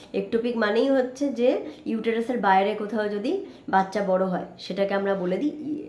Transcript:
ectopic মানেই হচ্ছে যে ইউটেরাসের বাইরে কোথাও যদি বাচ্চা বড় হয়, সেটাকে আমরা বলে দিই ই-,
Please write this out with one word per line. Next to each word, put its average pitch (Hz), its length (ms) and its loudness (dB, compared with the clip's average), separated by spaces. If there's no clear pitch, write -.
ectopic 226 420 0
মানেই 226 320 4
হচ্ছে 269 400 2
যে 247 360 2
ইউটেরাসের 226 540 -2
বাইরে 196 360 4
কোথাও 208 340 -4
যদি 233 380 -2
বাচ্চা 190 360 2
বড় 185 200 2
হয়, 180 220 -2
সেটাকে 196 360 -2
আমরা 196 200 0
বলে 180 220 0
দিই 269 140 0
ই-, - 380 -8